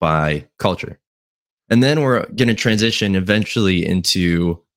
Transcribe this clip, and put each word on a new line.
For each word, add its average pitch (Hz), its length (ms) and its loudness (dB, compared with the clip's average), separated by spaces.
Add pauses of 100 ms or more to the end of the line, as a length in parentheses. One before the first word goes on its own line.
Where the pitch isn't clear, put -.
by 78 440 0 (140)
culture. - 400 -4 (680)
And 117 140 4
then 147 200 2
we're 127 240 0
gonna 117 280 0
transition 107 640 0
eventually 95 680 0
into, 87 760 0 (140)